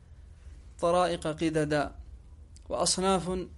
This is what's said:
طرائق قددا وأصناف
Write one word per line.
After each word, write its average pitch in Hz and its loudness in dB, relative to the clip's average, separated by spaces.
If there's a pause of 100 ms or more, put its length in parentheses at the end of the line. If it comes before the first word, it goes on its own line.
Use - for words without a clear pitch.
(800)
طرائق 170 2
قددا 151 2 (760)
وأصناف 185 2 (100)